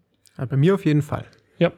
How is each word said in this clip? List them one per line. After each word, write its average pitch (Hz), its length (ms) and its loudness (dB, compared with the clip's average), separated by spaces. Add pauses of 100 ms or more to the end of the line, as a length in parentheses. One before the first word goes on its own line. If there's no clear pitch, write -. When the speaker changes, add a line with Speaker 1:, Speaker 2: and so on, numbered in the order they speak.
(380)
Speaker 1:
Ja, 139 80 -8
bei 127 100 -6
mir 165 200 4
auf 190 100 -4
jeden 151 160 2
Fall. - 240 -6 (320)
Speaker 2:
Ja, 170 200 0